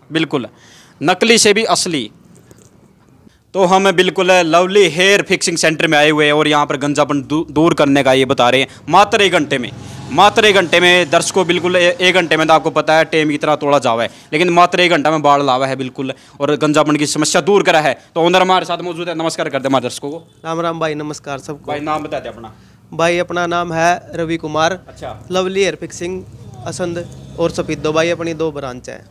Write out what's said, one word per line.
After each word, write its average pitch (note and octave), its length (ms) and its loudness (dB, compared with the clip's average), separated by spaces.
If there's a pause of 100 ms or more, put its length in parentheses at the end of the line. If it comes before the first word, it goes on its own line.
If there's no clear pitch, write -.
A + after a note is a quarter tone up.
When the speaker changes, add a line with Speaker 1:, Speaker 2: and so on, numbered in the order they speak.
(120)
Speaker 1:
बिल्कुल, D3 360 -4 (560)
नकली G#3+ 340 2
से G#3 160 4
भी A3 100 0
असली। D3+ 480 -4 (1400)
तो F#3+ 100 2
हम F#3+ 280 4
बिल्कुल F3+ 400 2
लवली F3+ 580 4
हेयर F#3 320 2
फिक्सिंग E3+ 360 -2
सेंटर D#3+ 300 0
में D#3 100 2
आए D3+ 120 4
हुए D3+ 160 2
हैं D3 80 2
और D3+ 140 2
यहाँ D3 180 2
पर C#3+ 120 -4
गंजापन C#3+ 440 -2
दू-, D3 300 -6
दूर D#3+ 220 2
करने C#3+ 300 2
का C3 100 4
ये C3 120 2
बता B2 240 2
रहे C3 120 2
हैं B2+ 60 -2 (220)
मात्र G#3 320 4
एक F#3 100 2
घंटे D3 260 0
में, A2 140 -8 (400)
मात्र G#3 340 4
एक G3+ 100 4
घंटे F3 240 4
में। F3 300 4
दर्शकों E3+ 380 0
बिल्कुल F3+ 280 -2
ए-, F3 260 2
एक F3+ 140 2
घंटे D#3+ 220 2
में, D#3 100 2
तो E3 60 4
आपको D#3+ 160 2
पता D#3 280 0
है D#3+ 80 4
टाइम D#3 240 0
कितना D3 260 0
थोड़ा C#3+ 240 0
जावा A#2 240 0
है, G2+ 60 -4 (240)
लेकिन E3+ 160 0
मात्र F3 300 2
एक F3 120 4
घंटा D3+ 200 2
में D#3 100 -2
बाढ़ C#3+ 200 4
लावा C3+ 260 0
है C3+ 80 -4
बिल्कुल C3 380 -10 (260)
और C#3+ 160 0
गंजापन D3+ 400 2
की D3 120 -2
समस्या D3+ 340 0
दूर F#3+ 220 2
करा E3 180 4
है। C#3 120 0 (220)
तो E3 60 0
ओनर F3+ 200 4
हमारे F#3 240 2
साथ E3+ 120 -6
मौजूद E3+ 320 -10
है, E3 60 -8
नमस्कार D#3+ 340 -4
कर C3+ 120 -4
दे C3 60 -6
हमारे C3 160 0
दर्शकों C#3 280 -10
को। E3 60 -12 (280)
Speaker 2:
राम E3 160 -6
राम E3 180 -4
भाई, D#3 160 -4
नमस्कार D3 440 -10
सबको। D3 320 -14
Speaker 1:
भाई D3 80 -6
नाम D3+ 240 -6
बता D3 160 -8
दे A#2+ 100 -12
अपना। A2 240 -18 (400)
Speaker 2:
भाई E3+ 240 0
अपना F3 300 -4
नाम F3 260 -4
है E3+ 280 0 (140)
रवि E3 220 -4
कुमार। D#3+ 500 -4
Speaker 1:
अच्छा। A#2+ 440 -18
Speaker 2:
लवली F#3+ 300 -2
हेयर E3 140 -2
फिक्सिंग F3 480 -12 (440)
असंध E3+ 400 -8 (320)
और E3+ 120 0
सफीदो D#3 420 -6
भाई E3 160 0
अपनी E3 240 -6
दो D#3+ 180 -6
ब्रांच C3 380 -14
है। A2 220 -18